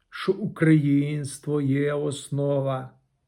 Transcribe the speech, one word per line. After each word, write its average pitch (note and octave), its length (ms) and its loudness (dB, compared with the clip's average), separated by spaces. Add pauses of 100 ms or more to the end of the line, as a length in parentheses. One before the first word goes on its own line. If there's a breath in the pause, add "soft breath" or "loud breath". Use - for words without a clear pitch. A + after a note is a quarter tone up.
Що - 240 -2
українство D3 1300 2
є C#3+ 320 0
основа, C#3 1000 -2 (360)